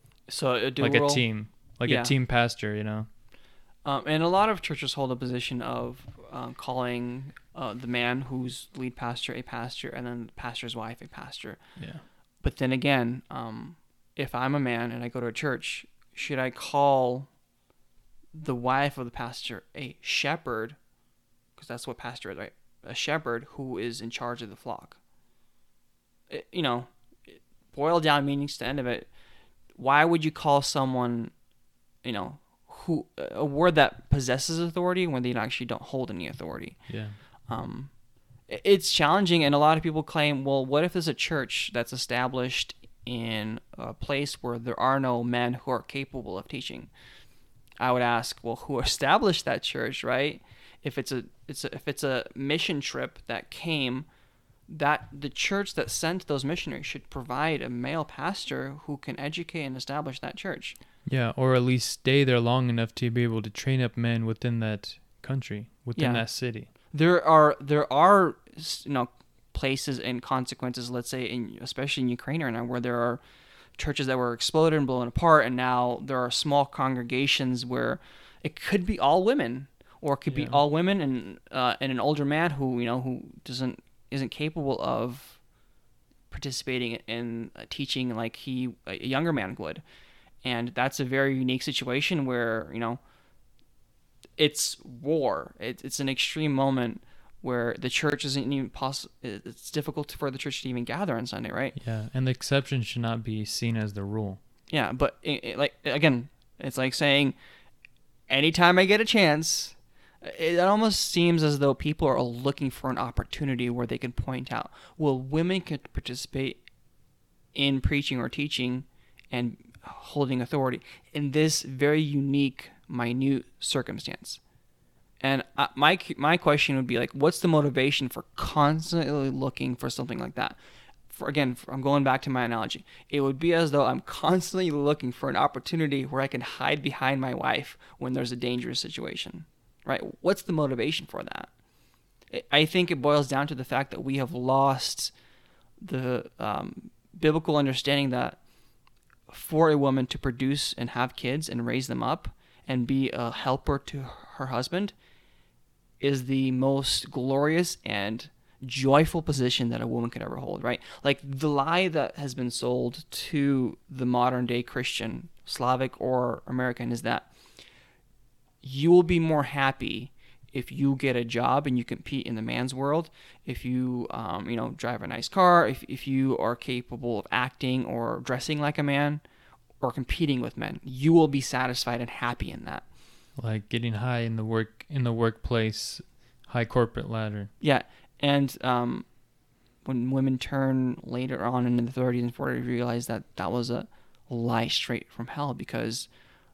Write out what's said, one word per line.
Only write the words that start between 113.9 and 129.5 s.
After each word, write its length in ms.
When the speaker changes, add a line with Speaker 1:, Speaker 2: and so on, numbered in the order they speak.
Speaker 1:
can 140
point 400
out, 180
"Well, 220
women 420
could 320
participate 640
in 280
preaching 360
or 120
teaching 540
and 260
holding 560
authority 400
in 200
this 300
very 380
unique, 680
minute 560
circumstance." 800
And, 200
uh, 200
my, 240
my 200
question 380
would 140
be, 100
like, 140
what's 260
the 80
motivation 600
for 160
constantly 960
looking 460